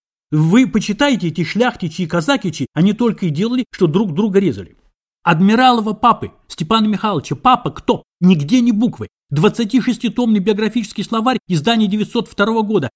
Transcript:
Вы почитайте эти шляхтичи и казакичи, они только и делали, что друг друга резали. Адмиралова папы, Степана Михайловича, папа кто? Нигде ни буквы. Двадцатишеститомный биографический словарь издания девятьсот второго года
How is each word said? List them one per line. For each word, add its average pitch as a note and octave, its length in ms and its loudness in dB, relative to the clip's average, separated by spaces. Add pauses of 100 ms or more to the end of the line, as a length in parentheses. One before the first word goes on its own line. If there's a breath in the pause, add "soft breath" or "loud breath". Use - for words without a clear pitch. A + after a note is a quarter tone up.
(320)
Вы E3 360 4
почитайте A3 600 0
эти D#3+ 160 -4
шляхтичи G3+ 580 -2
и E3+ 60 -4
казакичи, E3 640 -2
они F#3 200 2
только G#3+ 340 -2
и - 20 0
делали, A3 420 -2
что F#3 160 0
друг F3+ 260 0
друга G3 260 0
резали. A2+ 360 -4 (480)
Адмиралова G#3+ 720 2
папы, G#3+ 380 0 (160)
Степана G#3+ 400 -2
Михайловича, G3+ 480 -2
папа B3 340 0
кто? - 340 -4 (180)
Нигде F3+ 400 4
ни A#3+ 100 2
буквы. G#3 360 -2 (220)
Двадцатишеститомный A3 1080 0
биографический G#3+ 640 -2
словарь A3+ 340 -2 (100)
издания G#3+ 400 2
девятьсот G#3+ 400 -2
второго A3 360 0
года G3+ 320 0